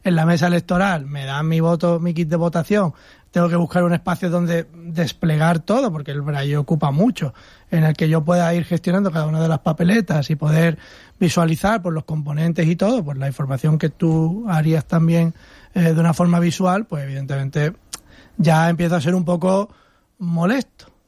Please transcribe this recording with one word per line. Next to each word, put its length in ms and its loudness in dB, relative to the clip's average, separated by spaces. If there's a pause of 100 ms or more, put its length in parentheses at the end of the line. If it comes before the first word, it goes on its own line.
en 120 2
la 100 2
mesa 220 2
electoral, 580 0
me 200 -10
dan 220 -4
mi 140 0
voto, 380 0
mi 140 -2
kit 160 -2
de 60 -2
votación, 580 0 (380)
tengo 180 2
que 60 0
buscar 280 0
un 100 2
espacio 360 -4
donde 440 -2
desplegar 840 0
todo, 320 0
porque 200 -8
el 100 -6
braille 360 -2
ocupa 340 0
mucho, 420 0 (380)
en 120 2
el 120 2
que 140 0
yo 140 2
pueda 300 2
ir 120 0
gestionando 460 0
cada 160 -2
una 140 -2
de 60 0
las 120 0
papeletas 680 0
y 60 0
poder 420 2 (420)
visualizar, 640 0
pues, 140 -4
los 80 -6
componentes 640 -2
y 80 2
todo, 280 0
pues 140 -8
la 100 -4
información 520 -2
que 100 0
tú 600 0
harías 360 0
también, 480 2 (400)
eh, 200 2
de 60 2
una 140 4
forma 260 2
visual, 460 0
pues 200 -8
evidentemente 680 -4 (640)
ya 320 4
empieza 280 0
a 40 0
ser 140 0
un 100 0
poco 440 0 (500)
molesto, 680 -2 (220)